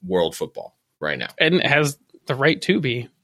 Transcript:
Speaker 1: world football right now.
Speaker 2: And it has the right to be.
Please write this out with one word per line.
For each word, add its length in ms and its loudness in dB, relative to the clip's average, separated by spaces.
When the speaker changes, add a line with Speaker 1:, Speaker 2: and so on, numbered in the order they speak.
Speaker 1:
world 300 0
football 420 -10
right 180 -4
now. 200 -8
Speaker 2:
And 180 4
it 100 2
has 320 2
the 80 -2
right 280 2
to 180 2
be. 280 -4